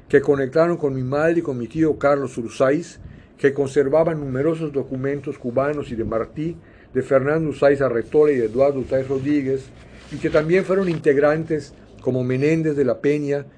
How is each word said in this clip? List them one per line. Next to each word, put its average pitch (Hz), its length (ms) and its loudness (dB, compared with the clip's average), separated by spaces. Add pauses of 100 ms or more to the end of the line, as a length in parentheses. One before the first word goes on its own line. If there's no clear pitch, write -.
que 139 100 6
conectaron 143 560 2
con 151 180 -2
mi 131 100 -4
madre 151 360 0
y - 20 2
con 143 160 -6
mi 120 100 -6
tío 156 300 0
Carlos 139 400 0
Ursáiz, 131 600 -2 (380)
que 135 160 2
conservaban 147 640 0
numerosos 147 540 -2
documentos 135 640 -6
cubanos 135 520 -4
y 120 60 -8
de 110 80 -4
Martí, 113 540 -6 (360)
de 127 80 0
Fernando 143 480 0
Ursáiz 139 300 2
Arretola 139 540 2
y 131 40 0
de 117 100 0
Eduardo 135 320 2
Ursáiz 131 280 -2
Rodríguez, 135 580 -2 (460)
y 147 60 -10
que 156 120 -4
también 160 360 2
fueron 190 240 0
integrantes, 151 840 0 (280)
como 127 240 -2
Menéndez 147 500 0
de 143 80 0
la 117 160 0
Peña, 143 460 0 (120)